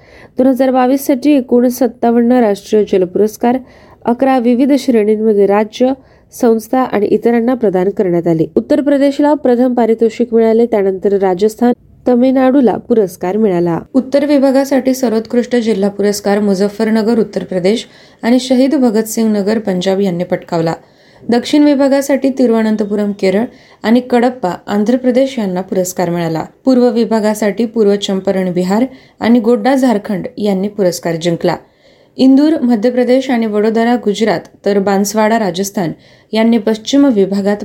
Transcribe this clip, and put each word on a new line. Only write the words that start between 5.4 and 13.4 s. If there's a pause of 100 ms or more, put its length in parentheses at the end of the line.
राज्य, (380)
संस्था
आणि
इतरांना
प्रदान
करण्यात
आले. (100)
उत्तर
प्रदेशला
प्रथम
पारितोषिक
मिळाले,
त्यानंतर
राजस्थान, (340)
तमिळनाडूला
पुरस्कार
मिळाला. (140)